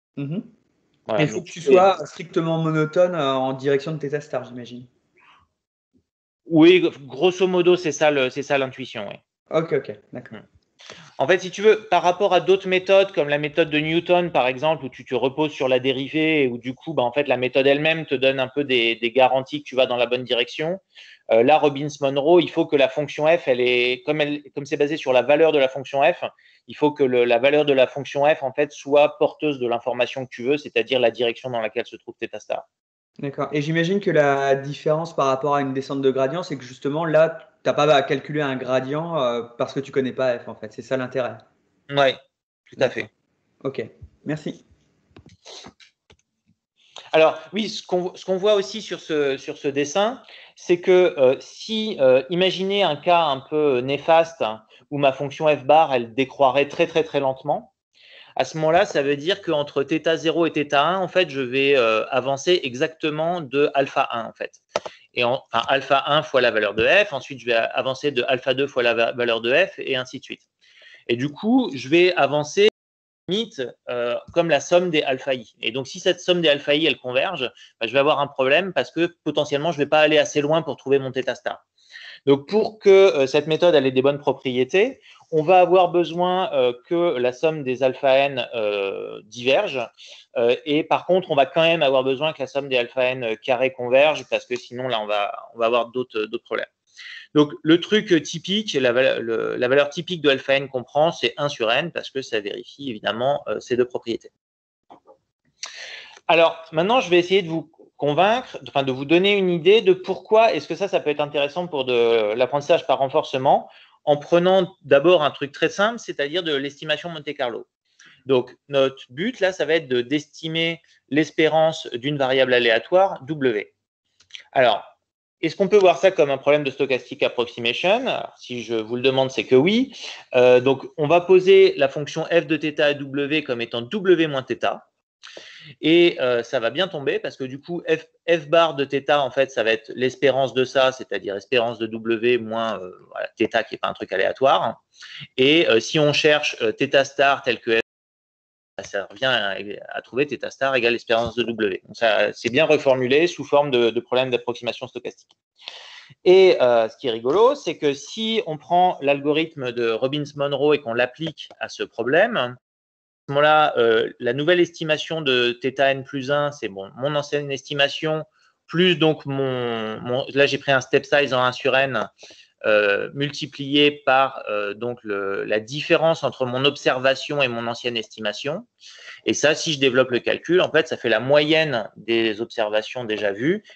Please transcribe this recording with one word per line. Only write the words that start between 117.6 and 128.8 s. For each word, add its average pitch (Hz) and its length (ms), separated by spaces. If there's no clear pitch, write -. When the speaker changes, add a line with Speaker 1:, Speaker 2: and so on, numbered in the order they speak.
Speaker 2:
Donc, 127 320
notre 135 400
but, 180 320
là, 185 120
ça 277 120
va 156 100
être 156 140
de, 123 120
d'estimer 160 800
l'espérance 156 800
d'une 131 240
variable 131 380
aléatoire, 131 680
W. 127 500
Alors, 117 320
est-ce 165 120
qu'on 196 140
peut 208 100
voir 175 200
ça 185 120
comme 156 200
un 131 80
problème 147 260
de 135 60
stochastic 135 520
approximation ? 127 840
Alors, - 320
si 123 240
je 113 120
vous 110 220